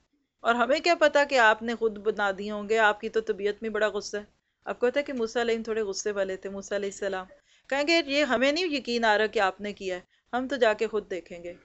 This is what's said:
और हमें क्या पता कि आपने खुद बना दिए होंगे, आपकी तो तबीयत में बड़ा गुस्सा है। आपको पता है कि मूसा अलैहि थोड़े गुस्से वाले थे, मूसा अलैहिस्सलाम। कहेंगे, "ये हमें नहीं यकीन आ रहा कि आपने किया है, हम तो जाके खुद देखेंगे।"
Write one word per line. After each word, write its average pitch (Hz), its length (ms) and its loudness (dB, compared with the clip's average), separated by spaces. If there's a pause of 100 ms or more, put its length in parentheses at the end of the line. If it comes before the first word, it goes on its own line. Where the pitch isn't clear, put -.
(440)
और 233 120 4
हमें 240 260 2
क्या 339 140 4
पता 294 280 4
कि 285 140 0
आपने 226 380 4
खुद 220 240 -2
बना 202 320 0
दिए 202 180 -6
होंगे, 208 300 -2
आपकी 214 300 4
तो 220 140 0
तबीयत 202 400 -4
में 220 80 -6
बड़ा 214 180 2
गुस्सा 202 280 -6
है। 208 100 -12 (380)
आपको 202 220 0
पता 254 120 0
है 294 40 2
कि 285 100 -10
मूसा 233 280 -2
अलैहि 226 220 0
थोड़े 226 200 -2
गुस्से 196 280 -4
वाले 190 260 -2
थे, 196 120 -10
मूसा 196 260 -8
अलैहिस्सलाम। 196 520 -6 (420)
कहेंगे, 294 300 2 (100)
"ये 285 160 2
हमें 254 260 2
नहीं 339 200 0
यकीन 240 340 -2
आ 214 100 6
रहा 214 120 2
कि 208 140 -2
आपने 202 320 -2
किया 185 220 -8
है, 180 80 -10 (300)
हम 254 140 -2
तो 269 100 -4
जाके 220 300 2
खुद 208 220 -4
देखेंगे।" 175 440 -10 (120)